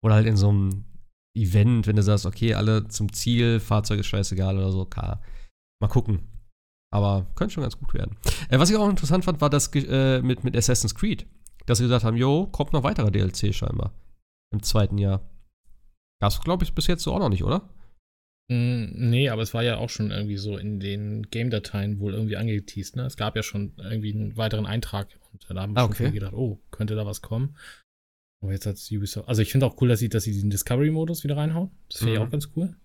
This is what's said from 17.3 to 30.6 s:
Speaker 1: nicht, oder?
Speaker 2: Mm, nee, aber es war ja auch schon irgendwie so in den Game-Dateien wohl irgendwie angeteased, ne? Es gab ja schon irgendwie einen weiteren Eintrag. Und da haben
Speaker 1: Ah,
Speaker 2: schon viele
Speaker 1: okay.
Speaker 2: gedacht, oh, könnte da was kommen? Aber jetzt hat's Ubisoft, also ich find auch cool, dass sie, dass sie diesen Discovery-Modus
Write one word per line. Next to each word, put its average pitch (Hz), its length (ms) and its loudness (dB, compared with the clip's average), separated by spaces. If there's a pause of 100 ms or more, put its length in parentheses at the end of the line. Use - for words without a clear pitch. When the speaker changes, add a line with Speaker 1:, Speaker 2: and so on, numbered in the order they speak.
Speaker 1:
nicht, 95 140 0
oder? 170 260 0 (840)
Speaker 2:
Mm, 120 580 0
nee, 127 200 4
aber 110 120 -2
es 113 120 -4
war 117 100 0
ja 117 140 0
auch 113 120 -4
schon 107 220 -4
irgendwie 101 260 -4
so 101 200 -6
in 101 220 -6
den 104 520 -6
Game-Dateien 104 680 -2
wohl 101 140 -4
irgendwie 107 240 -2
angeteased, 104 600 -4
ne? 127 80 -4
Es 127 120 -8
gab 107 180 -4
ja 110 80 -2
schon 101 340 -6
irgendwie 107 360 -6
einen 107 240 -6
weiteren 110 280 -2
Eintrag. 101 420 -4 (240)
Und - 180 -20
da 92 120 -6
haben 101 160 -4
Speaker 1:
Ah, 123 80 4
Speaker 2:
schon 110 100 0
viele 117 140 0
Speaker 1:
okay. 101 100 -4
Speaker 2:
gedacht, 98 140 -8
oh, 110 260 -4 (100)
könnte 107 260 -4
da 107 100 -4
was 101 160 -8
kommen? 135 340 -4 (880)
Aber 98 80 -4
jetzt 95 140 -4
hat's - 260 -6
Ubisoft, 101 380 -6
also 107 120 2
ich 104 100 0
find 135 120 4
auch - 180 0
cool, 127 60 4
dass 120 120 4
sie, 117 100 0
dass 110 160 0
sie 107 80 -2
diesen 101 160 0
Discovery-Modus 156 720 0